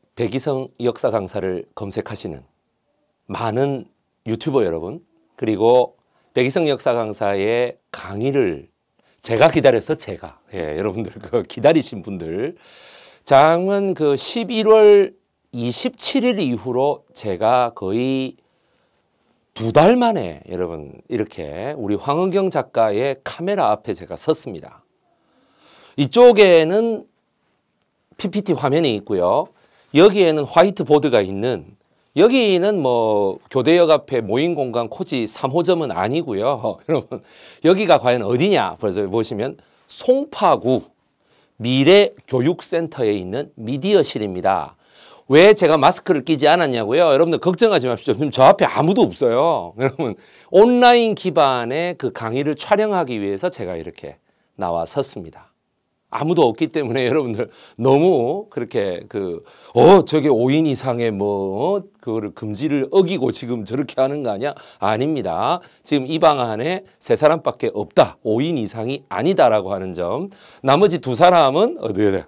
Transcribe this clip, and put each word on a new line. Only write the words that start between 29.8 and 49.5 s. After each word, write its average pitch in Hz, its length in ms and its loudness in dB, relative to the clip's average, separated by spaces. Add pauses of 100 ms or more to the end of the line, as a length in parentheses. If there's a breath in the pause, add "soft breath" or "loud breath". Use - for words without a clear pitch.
여기에는 170 500 4
화이트보드가 147 760 2
있는, 98 440 -6 (520)
여기는 208 640 2
뭐 110 580 0 (100)
교대역 156 400 2
앞에 131 320 0
모임 135 340 -4
공간 120 340 -6
코지 127 360 -8
삼 131 260 -6
호점은 165 400 -2
아니고요. 113 920 -4
<laughs> - 60 -14
여러분, 135 320 -4 (420 loud breath)
여기가 175 360 4
과연 120 240 0
어디냐? 123 560 0
벌써 98 280 -4
보시면 110 500 -6 (300 soft breath)
송파구 165 920 0 (760)
미래교육센터에 139 1600 0
있는 104 420 -8
미디어실입니다. 107 1200 -2 (520 soft breath)
왜 175 280 8
제가 160 220 2
마스크를 151 460 2
끼지 147 240 0
않았냐고요? 139 600 2
여러분들 151 320 2
걱정하지 175 480 0
마십시오. 120 260 -4
지금 139 180 -2
저 127 120 4
앞에 175 200 6
아무도 170 380 0
없어요. 120 720 0